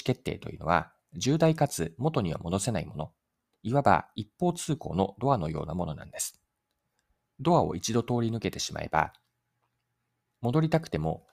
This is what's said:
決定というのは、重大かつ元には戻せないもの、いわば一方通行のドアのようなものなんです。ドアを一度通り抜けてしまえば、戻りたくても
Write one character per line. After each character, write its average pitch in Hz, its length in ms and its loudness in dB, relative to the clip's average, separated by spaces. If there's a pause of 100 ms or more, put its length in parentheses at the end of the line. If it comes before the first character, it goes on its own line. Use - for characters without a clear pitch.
決 - 180 0
定 - 160 -6
と - 120 -12
い - 60 -10
う - 40 -16
の 78 60 -10
は、 80 260 2 (220)
重 120 220 0
大 160 180 4
か 147 140 2
つ - 300 -6
元 143 240 0
に 85 100 -2
は 73 60 -4
戻 85 200 -2
せ 117 140 -2
な 92 80 -2
い 78 60 -6
も 78 100 -14
の、 76 160 -8 (500)
い 107 120 -4
わ 143 80 4
ば 95 320 4
一 - 140 -8 (100)
方 175 140 2
通 - 240 -4
行 - 180 -8
の 95 240 0
ド 135 140 2
ア 123 60 4
の 80 120 -2
よ 78 140 -4
う - 20 -8
な 78 80 -6
も 87 120 -2
の 78 80 -6
な - 100 -14
ん - 60 -18
で - 80 -10
す。 - 220 -8 (960)
ド 160 180 4
ア 127 60 8
を 82 120 0
一 98 180 -4
度 117 100 2
通 123 200 -2
り 113 80 0
抜 113 80 -2
け 98 120 -2
て - 80 -6
し - 140 -6
ま 76 80 -8
え 78 100 -8
ば、 78 220 2 (1300)
戻 123 220 2
り 160 80 2
た 160 100 4
く - 80 -8
て 80 100 -2
も 78 340 -4